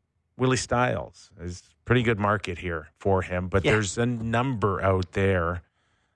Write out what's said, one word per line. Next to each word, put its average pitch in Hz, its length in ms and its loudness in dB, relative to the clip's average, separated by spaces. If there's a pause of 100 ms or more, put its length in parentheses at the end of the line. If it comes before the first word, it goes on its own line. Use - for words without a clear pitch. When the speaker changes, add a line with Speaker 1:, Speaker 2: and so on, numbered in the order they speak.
(360)
Speaker 1:
Willie 127 220 2
Stiles 120 840 -2
is 87 220 -10 (240)
pretty 123 180 4
good 113 160 2
market 101 380 0
here 82 400 -8
for 95 240 2
him, 90 260 -4
but 95 160 0
Speaker 2:
Yeah. 107 100 4
Speaker 1:
there's 107 240 0
a 117 80 0
number 117 760 0
out 95 320 0
there 87 480 0 (540)